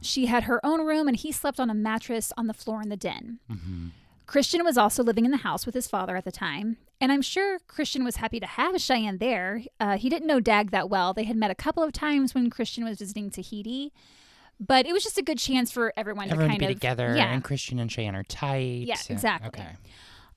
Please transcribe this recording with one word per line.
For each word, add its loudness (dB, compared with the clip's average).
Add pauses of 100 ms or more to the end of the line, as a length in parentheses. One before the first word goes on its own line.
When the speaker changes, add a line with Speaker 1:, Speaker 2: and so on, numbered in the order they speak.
Speaker 1:
She 0
had 4
her 0
own 2
room, 2
and 2
he -4
slept -2
on 0
a -2
mattress -2
on -2
the -2
floor -6
in -6
the -6
den. -8 (120)
Speaker 2:
Mm-hmm. -8 (380)
Speaker 1:
Christian 2
was 4
also 4
living 4
in 4
the 4
house -4
with -4
his -4
father -2
at -4
the -6
time, -4 (220)
and 4
I'm 4
sure 0
Christian -2
was -4
happy -4
to -8
have 0
Cheyenne 0
there. 0 (160)
Uh, 2
he 0
didn't 0
know 6
Dag 4
that 0
well. 2
They -2
had -2
met 2
a -2
couple 0
of 0
times 2
when 2
Christian -4
was -6
visiting -8
Tahiti, -8 (680)
but 6
it -2
was 4
just -4
a 2
good 0
chance 2
for 0
everyone -4
Speaker 2:
Everyone 4
Speaker 1:
to 6
kind 0
Speaker 2:
to 2
be 2
Speaker 1:
of -4
Speaker 2:
together, 0
Speaker 1:
Yeah. 4
Speaker 2:
and 0
Christian -4
and -2
Cheyenne -4
are -4
tight. -4
Speaker 1:
Yeah, -4 (140)
Speaker 2:
and -6
Speaker 1:
exactly. -2 (120)
Speaker 2:
Okay. -12 (680)